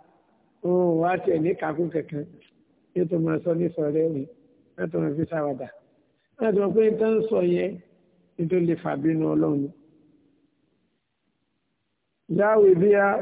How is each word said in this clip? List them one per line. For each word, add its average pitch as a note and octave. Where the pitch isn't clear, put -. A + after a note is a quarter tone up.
Òun F3
wá E3+
tiẹ̀ F3
ní E3
kakú D#3
kankan. D3
Yóò F3+
tó F3
máa D#3+
sọ F3
ní E3+
sọ E3+
rẹ̀ D#3+
rìn. C#3+
Yóò F#3
tó E3
máa D#3
fi D#3+
ṣàwàdà. D3
Yóò A3+
tó F#3+
máa G3
pé A3
nǹkan A3
sọ A3
yẹn, F3+
ní F3
tó F#3
lè E3+
fa D#3+
bínú D#3
Ọlọ́run D#3
ni. C#3+
"Yahwi G3+
biha G3+